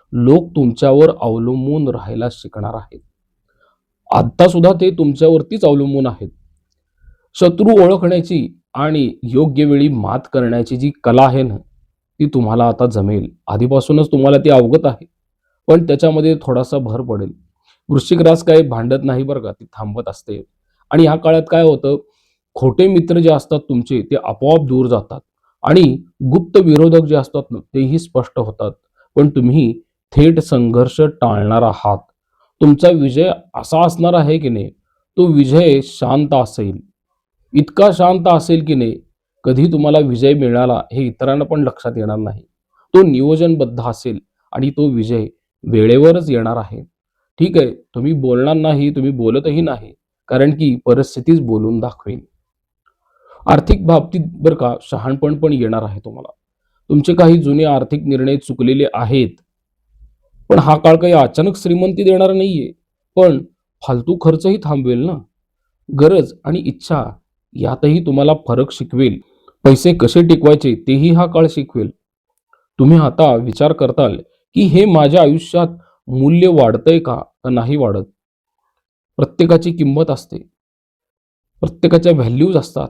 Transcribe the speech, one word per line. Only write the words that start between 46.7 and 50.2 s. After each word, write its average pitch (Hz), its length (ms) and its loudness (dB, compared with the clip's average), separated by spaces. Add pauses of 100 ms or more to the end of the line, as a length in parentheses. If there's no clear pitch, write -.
ठीक 170 200 0
आहे, 127 160 2
तुम्ही 127 380 -6
बोलणार 131 420 0
नाही, 151 360 0
तुम्ही 139 200 -4
बोलतही 135 500 -2
नाही, 117 320 -6 (360)